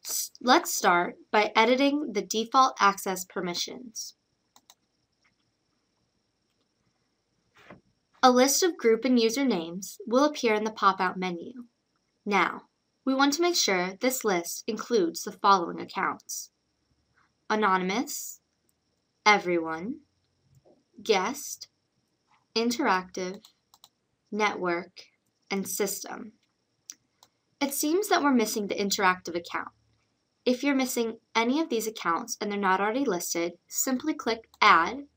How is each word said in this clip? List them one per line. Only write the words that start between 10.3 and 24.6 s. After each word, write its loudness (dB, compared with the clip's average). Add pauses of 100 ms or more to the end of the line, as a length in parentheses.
in -2
the -4
pop-out 0
menu. -8 (600)
Now, 0 (440)
we 0
want 4
to 0
make 2
sure 0
this 0
list -2
includes -2
the -10
following 2
accounts: -6 (1000)
Anonymous, -2 (840)
Everyone, 2 (1080)
Guest, -2 (880)
Interactive, -2 (880)
Network, -4 (440)